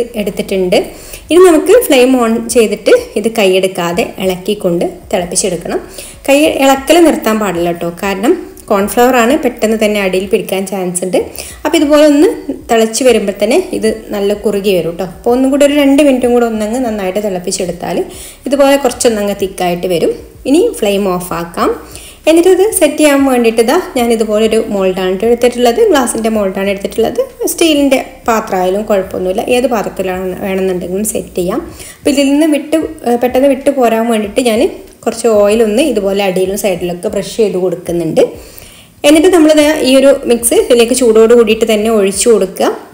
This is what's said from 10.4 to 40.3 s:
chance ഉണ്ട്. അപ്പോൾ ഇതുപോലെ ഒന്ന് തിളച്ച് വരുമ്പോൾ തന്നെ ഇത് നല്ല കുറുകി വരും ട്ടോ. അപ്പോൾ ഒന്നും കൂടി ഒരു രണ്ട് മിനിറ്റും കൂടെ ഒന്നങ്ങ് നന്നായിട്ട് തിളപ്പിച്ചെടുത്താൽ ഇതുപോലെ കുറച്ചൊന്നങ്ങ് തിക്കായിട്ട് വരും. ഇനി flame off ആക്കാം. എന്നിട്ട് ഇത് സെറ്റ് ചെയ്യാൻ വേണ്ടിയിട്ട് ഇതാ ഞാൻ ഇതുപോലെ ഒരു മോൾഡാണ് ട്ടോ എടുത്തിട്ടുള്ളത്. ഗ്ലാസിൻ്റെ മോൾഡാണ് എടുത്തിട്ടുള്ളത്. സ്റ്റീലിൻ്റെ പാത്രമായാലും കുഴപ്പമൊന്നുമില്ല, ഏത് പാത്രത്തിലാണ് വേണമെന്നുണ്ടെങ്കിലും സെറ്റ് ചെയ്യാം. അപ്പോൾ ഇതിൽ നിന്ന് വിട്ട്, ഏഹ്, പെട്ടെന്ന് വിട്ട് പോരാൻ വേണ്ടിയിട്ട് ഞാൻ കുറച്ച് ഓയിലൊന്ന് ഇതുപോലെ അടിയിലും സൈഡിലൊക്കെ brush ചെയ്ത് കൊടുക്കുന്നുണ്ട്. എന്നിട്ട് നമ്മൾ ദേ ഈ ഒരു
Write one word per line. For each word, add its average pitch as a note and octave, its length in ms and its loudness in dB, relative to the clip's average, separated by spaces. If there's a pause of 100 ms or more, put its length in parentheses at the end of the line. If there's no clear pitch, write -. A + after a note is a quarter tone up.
chance F#3 340 -6
ഉണ്ട്. F3+ 120 -2 (460)
അപ്പോൾ D#4+ 160 0
ഇതുപോലെ D4 320 4
ഒന്ന് D4 160 4 (420)
തിളച്ച് A3+ 380 0
വരുമ്പോൾ G3+ 340 2
തന്നെ A3+ 160 0 (200)
ഇത് G#3+ 120 -2 (260)
നല്ല G3+ 180 -2 (100)
കുറുകി G3+ 340 -2
വരും E3 220 -4
ട്ടോ. F#3+ 160 -6
അപ്പോൾ - 200 -2
ഒന്നും C4 180 2
കൂടി C#4+ 160 4
ഒരു C#4+ 120 -2
രണ്ട് C#4 260 4
മിനിറ്റും B3 280 2
കൂടെ A#3+ 160 2
ഒന്നങ്ങ് G#3+ 360 -4
നന്നായിട്ട് G#3 400 -4
തിളപ്പിച്ചെടുത്താൽ F3+ 720 -6 (520)
ഇതുപോലെ C#4 340 4
കുറച്ചൊന്നങ്ങ് G#3+ 580 0
തിക്കായിട്ട് F3+ 540 -4
വരും. G#4 180 0 (380)
ഇനി E4 100 4 (200)
flame G3+ 220 0 (120)
off F3 240 -8
ആക്കാം. G3 320 -4 (580)
എന്നിട്ട് E4+ 260 4
ഇത് F#4 80 2 (160)
സെറ്റ് D4+ 220 2
ചെയ്യാൻ C#4 280 4
വേണ്ടിയിട്ട് A#3 360 2
ഇതാ C4 100 2 (220)
ഞാൻ A#3+ 180 0
ഇതുപോലെ G#3+ 340 0
ഒരു A3 100 -2 (140)
മോൾഡാണ് F#3+ 460 -2
ട്ടോ A3+ 100 -4
എടുത്തിട്ടുള്ളത്. A#3+ 500 2 (120)
ഗ്ലാസിൻ്റെ A#3 440 0
മോൾഡാണ് G3 380 -2
എടുത്തിട്ടുള്ളത്. G3+ 460 -4 (320)
സ്റ്റീലിൻ്റെ C#4+ 480 2 (280)
പാത്രമായാലും G3+ 600 -2
കുഴപ്പമൊന്നുമില്ല, F#3+ 540 -2 (120)
ഏത് B3 180 0
പാത്രത്തിലാണ് F#3+ 540 -6 (180)
വേണമെന്നുണ്ടെങ്കിലും F#3+ 680 -4
സെറ്റ് - 260 -10
ചെയ്യാം. F#3+ 200 -4 (380)
അപ്പോൾ - 160 -2
ഇതിൽ C#4 180 2
നിന്ന് D4 240 2
വിട്ട്, C#4 220 -2 (300)
ഏഹ്, A#3+ 160 2
പെട്ടെന്ന് B3+ 300 2
വിട്ട് C4+ 260 -2
പോരാൻ A3+ 340 2
വേണ്ടിയിട്ട് G#3+ 360 -2
ഞാൻ A3 120 2 (420)
കുറച്ച് A#3 240 -2 (140)
ഓയിലൊന്ന് G#3+ 500 2
ഇതുപോലെ G3 380 -2
അടിയിലും F#3 340 -2
സൈഡിലൊക്കെ F3 520 -4
brush F#3+ 260 -8
ചെയ്ത് F#3 240 0
കൊടുക്കുന്നുണ്ട്. E3+ 580 -2 (840)
എന്നിട്ട് D#4 280 6
നമ്മൾ D#4 240 6
ദേ D4 80 4 (220)
ഈ - 100 2
ഒരു C4+ 100 6 (220)